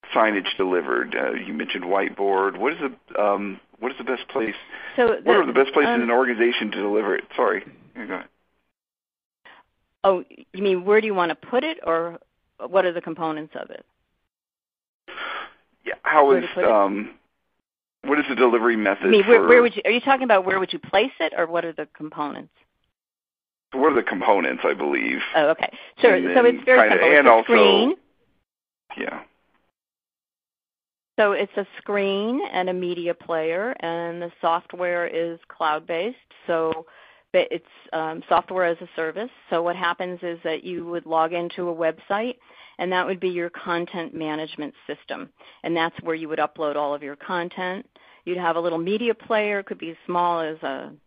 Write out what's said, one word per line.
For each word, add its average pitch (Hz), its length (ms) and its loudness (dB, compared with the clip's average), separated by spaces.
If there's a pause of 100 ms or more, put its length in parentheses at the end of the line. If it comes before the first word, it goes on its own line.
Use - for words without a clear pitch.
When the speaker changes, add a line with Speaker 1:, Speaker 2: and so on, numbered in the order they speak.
(140)
Speaker 1:
signage 104 420 2
delivered? 73 580 -2
Uh, 60 200 -2
you - 200 -8
mentioned 90 300 -6
whiteboard. 98 760 0
What 123 160 0
is 170 60 -14
the, 127 420 -6
um, 101 380 -2 (180)
what 123 140 -6
is 135 60 -16
the 127 60 -10
best 123 240 -6
place? 123 260 -4 (420)
Speaker 2:
So 240 100 4
Speaker 1:
What 226 180 0
Speaker 2:
the, 160 60 2
Speaker 1:
are 185 160 4
the 127 60 -4
best 135 200 2
places 151 180 4
Speaker 2:
um, 120 120 2
Speaker 1:
in - 0 -
an 117 80 0
organization 120 640 2
to - 100 -8
deliver 101 320 0
it? - 100 -4 (100)
Sorry. 98 300 0 (320)
Yeah, 113 100 -12
go 92 80 -8
ahead. - 140 -12 (1800)
Speaker 2:
Oh, 190 180 4 (300)
you 190 100 -8
mean 185 220 0
where 208 160 4
do 214 80 -4
you 202 60 -2
wanna 170 200 0
put 254 300 -4
it, 320 180 -6
or 170 360 -4 (460)
what 180 200 2
are 180 80 0
the 170 80 -6
components 160 600 -8
of - 100 -14
it? - 140 -20 (2000)
Speaker 1:
Yeah, - 180 -8
how 151 260 4
Speaker 2:
Where 135 100 6
Speaker 1:
is, 120 60 -2
Speaker 2:
to - 100 -10
put 147 100 0
it? 117 60 4
Speaker 1:
um, 101 440 0 (920)
what 143 160 0
is 143 80 -4
the 131 80 -4
delivery 117 400 4
method 104 300 0
Speaker 2:
You 190 40 6
mean 202 160 6
where, 233 140 8
Speaker 1:
for - 80 2
Speaker 2:
where 240 140 10
would 240 120 2
you, 208 100 -6
are 196 60 2
you 240 100 2
talking 269 220 2
about 208 220 4
where 190 160 0
would 185 120 -4
you 170 60 -8
place 226 400 0
it, 320 180 -4
or 170 100 0
what 165 180 -4
are 165 80 -8
the 156 240 -10
components? 156 560 -10 (1200)
Speaker 1:
What 139 200 4
are 135 40 4
the 113 80 2
components, 95 600 0
I 76 100 4
believe. 69 440 -2 (160)
Speaker 2:
Oh, 151 140 2
okay. - 220 -2 (280)
Sure. 226 160 6
Speaker 1:
And 269 220 0
Speaker 2:
So 254 80 6
Speaker 1:
then 240 100 6
Speaker 2:
it's 247 100 -10
very 247 240 6
Speaker 1:
kinda, 202 60 4
Speaker 2:
simple. 202 160 4
It's 294 80 8
Speaker 1:
and 285 80 6
Speaker 2:
a 247 60 10
Speaker 1:
also 226 100 8
Speaker 2:
screen. 220 520 6 (1000)
Speaker 1:
Yeah. - 260 -8 (2000)
Speaker 2:
So 208 140 4
it's 196 240 -2
a 202 100 -4 (120)
screen 202 600 -2 (120)
and 180 160 -2
a 185 40 -2
media 175 400 -4
player, 170 680 -4
and 170 420 -6
the 170 80 -10 (100)
software 175 680 -4
is 165 400 -6
cloud-based. 165 680 -4 (300)
So 165 400 -2 (460)
but 185 180 2
it's, 165 160 -8 (260)
um, 160 380 -6
software 180 340 0
as 170 160 0
a 180 160 -16
service. 165 320 -6 (220)
So 170 100 0
what 175 160 -2
happens 180 460 -4
is 170 200 -8
that 160 220 -6
you 170 220 -8
would 170 180 -8
log 160 300 0
into 175 340 -4
a 170 60 -4
website, 196 600 -4 (420)
and 180 140 -4
that 180 120 0
would 185 160 -4
be 185 80 -2
your 175 220 -4
content 170 640 -6
management 156 580 -8 (140)
system. - 420 -12 (340)
And 165 140 -2
that's 165 240 -2
where 165 140 -4
you 160 160 -8
would 151 80 -6
upload 147 380 -4
all 147 180 -2
of 147 80 -10
your 143 140 -12
content. 180 680 -8 (400)
You'd 180 140 -6
have 165 180 0
a 170 40 -2
little 170 180 -2
media 214 360 -2
player. 208 440 -2
It 196 80 -10
could 196 120 -12
be 165 120 -12
as 160 60 -16 (100)
small 175 340 0
as 156 220 -6
a 135 320 -10 (120)